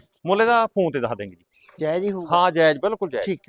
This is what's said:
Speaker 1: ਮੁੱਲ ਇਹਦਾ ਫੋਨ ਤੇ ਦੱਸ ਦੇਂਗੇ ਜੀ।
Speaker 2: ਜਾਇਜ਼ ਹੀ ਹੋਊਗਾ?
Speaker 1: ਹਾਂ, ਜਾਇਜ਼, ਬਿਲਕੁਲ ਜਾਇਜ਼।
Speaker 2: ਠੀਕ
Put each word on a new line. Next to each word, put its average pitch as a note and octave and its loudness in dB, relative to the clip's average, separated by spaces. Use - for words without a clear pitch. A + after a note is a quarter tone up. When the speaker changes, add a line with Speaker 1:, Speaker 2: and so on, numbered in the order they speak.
Speaker 1:
ਮੁੱਲ G3+ 2
ਇਹਦਾ A3+ 2
ਫੋਨ F3 0
ਤੇ C#3 -4
ਦੱਸ A2+ -2
ਦੇਂਗੇ G2 -10
ਜੀ। - -20
Speaker 2:
ਜਾਇਜ਼ E3 -2
ਹੀ G3+ -2
ਹੋਊਗਾ? E3+ -2
Speaker 1:
ਹਾਂ, F#3 4
ਜਾਇਜ਼, D#3 4
ਬਿਲਕੁਲ G3+ -4
ਜਾਇਜ਼। A2+ -6
Speaker 2:
ਠੀਕ F#3 -4